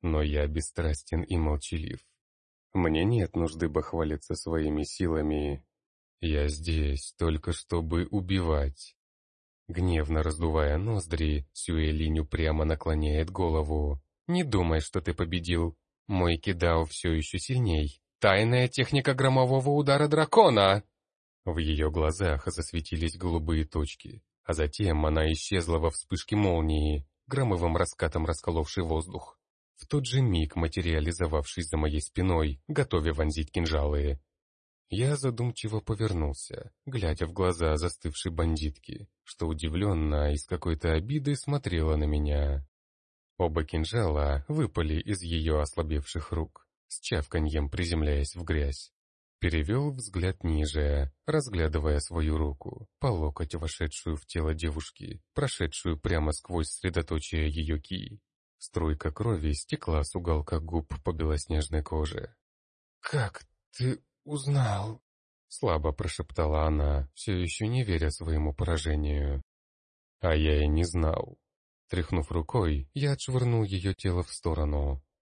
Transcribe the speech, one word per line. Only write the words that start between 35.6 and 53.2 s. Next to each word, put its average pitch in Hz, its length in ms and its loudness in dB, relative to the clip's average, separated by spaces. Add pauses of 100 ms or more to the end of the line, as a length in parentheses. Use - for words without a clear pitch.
повернулся, 95 920 -2 (160)
глядя 87 400 0
в 85 60 -8
глаза 85 440 2
застывшей 85 540 -4
бандитки, 80 760 -2 (220)
что - 180 -4
удивленно 78 880 0
и 73 40 0
с - 80 -10
какой-то 82 480 0
обидой 135 420 0
смотрела 87 600 0
на 76 100 2
меня. 73 600 0 (720)
Оба 82 260 0
кинжала 76 840 0
выпали 87 520 0
из 95 220 -4
ее 82 380 0
ослабевших 76 720 -4
рук, - 360 -6 (200)
с - 120 -14
чавканьем 76 680 -2
приземляясь 76 640 0
в 87 80 -10
грязь. 76 480 -2 (480)
Перевел 98 540 0
взгляд 92 500 -4
ниже, 73 680 0 (140)
разглядывая 82 720 0
свою 78 380 0
руку, - 500 -6 (120)
по - 60 -2
локоть 80 480 -2